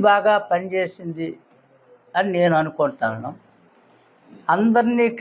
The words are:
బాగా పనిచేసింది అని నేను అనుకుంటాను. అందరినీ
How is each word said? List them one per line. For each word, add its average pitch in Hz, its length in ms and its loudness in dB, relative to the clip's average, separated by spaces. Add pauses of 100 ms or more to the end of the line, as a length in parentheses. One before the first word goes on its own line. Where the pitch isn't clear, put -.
బాగా 202 260 4 (160)
పనిచేసింది 180 760 -6 (880)
అని 196 200 0
నేను 175 240 2
అనుకుంటాను. 135 720 -4 (1200)
అందరినీ 233 520 2 (140)